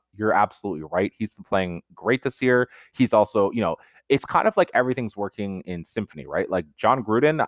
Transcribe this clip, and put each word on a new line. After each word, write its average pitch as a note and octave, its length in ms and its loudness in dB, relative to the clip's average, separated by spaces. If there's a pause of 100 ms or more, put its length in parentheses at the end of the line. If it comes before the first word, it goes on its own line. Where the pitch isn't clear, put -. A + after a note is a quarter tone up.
(160)
you're G#2+ 180 0
absolutely F#2 580 -2
right. F#2 260 0
He's G#2+ 140 -6
been - 120 -20
playing F2+ 380 -2 (140)
great A#2 260 0
this - 220 -6
year. B2 260 4 (220)
He's - 200 0
also, G#2 380 4
you A#2 120 -4
know, E2+ 140 -2 (320)
it's C#3 160 2
kind - 240 2
of - 80 -2
like F3 200 2
everything's B2 420 -2
working G2 440 -6
in F2 220 -8
symphony, D#2 440 -8
right? D#2+ 200 -2
Like, F2 180 -2 (120)
John A#2+ 260 2
Gruden, C3 440 2